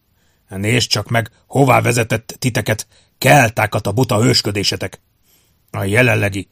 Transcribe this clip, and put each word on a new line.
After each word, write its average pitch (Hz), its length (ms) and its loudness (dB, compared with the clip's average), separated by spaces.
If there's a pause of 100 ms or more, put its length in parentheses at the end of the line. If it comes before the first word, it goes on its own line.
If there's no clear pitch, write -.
(500)
"Nézd 107 380 -2
csak - 220 -4
meg, 117 220 -2 (160)
hová 123 340 2
vezetett 117 580 -2
titeket, 110 480 -4 (300)
keltákat 113 720 2
a 101 40 0
buta 110 300 0
hősködésetek! 104 800 -2 (720)
A 104 120 -6
jelenlegi 104 680 0